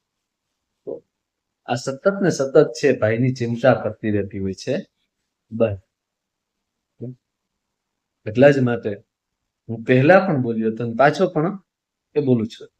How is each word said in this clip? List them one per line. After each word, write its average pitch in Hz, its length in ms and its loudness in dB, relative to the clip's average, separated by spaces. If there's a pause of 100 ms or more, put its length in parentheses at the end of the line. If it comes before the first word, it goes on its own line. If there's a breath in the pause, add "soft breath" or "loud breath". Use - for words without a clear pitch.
(880)
તો - 40 -12 (760)
આ 123 80 -2
સતત 135 460 -4
ને 175 80 2
સતત 143 420 2
છે - 160 -2 (100)
ભાઈની 117 360 0
ચિંતા 120 400 0
કરતી 110 380 -4
રહેતી 101 280 -4
હોય 95 140 -4
છે 123 200 -8 (800)
બહેન. 110 260 -2 (2500)
એટલા 123 260 6
જ 139 80 0
માટે 120 320 -2 (800)
હું 113 140 -10
પહેલા 143 440 4
પણ 147 140 -2
બોલ્યો 113 300 -2
હતો 110 120 -8
અને 117 120 -6
પાછો 147 340 2
પણ 175 300 -4 (560)
એ 151 40 0
બોલું 123 280 0
છું. - 200 -20 (120)